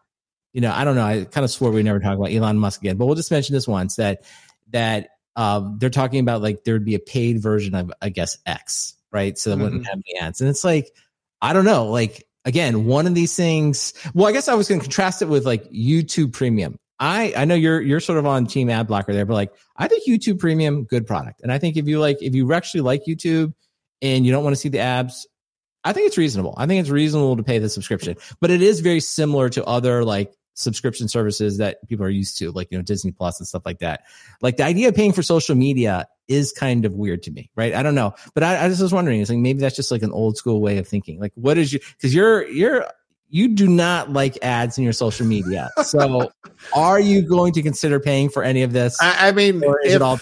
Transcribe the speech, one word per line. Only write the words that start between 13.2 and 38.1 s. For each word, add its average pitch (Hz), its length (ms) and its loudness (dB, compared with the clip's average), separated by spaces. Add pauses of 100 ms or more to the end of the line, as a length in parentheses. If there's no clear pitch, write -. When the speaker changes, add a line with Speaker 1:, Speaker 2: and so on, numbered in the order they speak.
Speaker 1:
things, 156 580 0 (200)
well, 190 140 4
I 214 60 2
guess 269 140 -2
I 262 60 2
was 208 160 2
gonna 180 120 0
contrast 185 420 -2
it 160 60 -2
with, 139 160 2
like, 117 260 0
YouTube 151 640 0
Premium. 107 440 -2 (220)
I, 190 360 -2
I 131 100 2
know 170 100 2
you're, 160 260 2
you're 139 180 0
sort 165 200 -2
of 147 80 0
on 135 180 2
team 123 240 -2
ad 113 180 -2
blocker 101 260 -2
there, 101 120 0
but, 110 80 -2
like, 101 180 -2 (240)
I - 120 -4
think 453 200 0
YouTube 226 300 0
Premium, 156 460 0
good 113 240 -4
product. 113 340 -6
And 123 100 -4
I 131 60 0
think 156 180 -2
if 151 120 -2
you 151 120 0
like, 147 220 0
if 131 140 -2
you 131 180 2
actually 170 280 -2
like 135 240 0
YouTube 160 480 -2 (480)
and 131 240 2
you 127 60 4
don't 139 120 2
wanna 143 120 0
see 143 140 -4
the 131 100 -2
ads, 127 480 -4 (560)
I 170 100 -2
think 415 140 2
it's 403 100 -2
reasonable. 113 400 0
I 127 80 -4
think 185 160 2
it's 151 80 -4
reasonable 143 480 2
to 113 60 -4
pay 120 160 0
the 107 100 0
subscription, 95 460 -6 (240)
but 170 100 2
it 180 140 4
is 202 160 6
very 165 200 2
similar 147 500 0
to 120 160 -2
other, 120 380 0
like, 101 300 -2 (220)
subscription 117 520 -4
services 104 500 -2
that 101 300 -6
people 104 160 -6
are 95 60 -2
used 98 300 -4
to, 85 120 -6
like, 90 200 -10
you 92 80 -6
know, - 20 -4
Disney 95 300 -4
Plus 87 280 -6
and 92 80 -14
stuff 95 160 -10
like 87 160 -10
that. 78 240 -6 (380)
Like, 123 160 0
the 143 60 2
idea 202 240 2
of 214 80 4
paying 208 180 4
for 180 80 0
social 160 320 0
media 123 540 2 (200)
is 139 240 0
kind 123 320 0
of 98 120 -2
weird 98 280 -4
to - 80 -14
me, - 240 -16
right? 113 200 -2
I 123 80 -2
don't 147 100 0
know, 117 220 0 (180)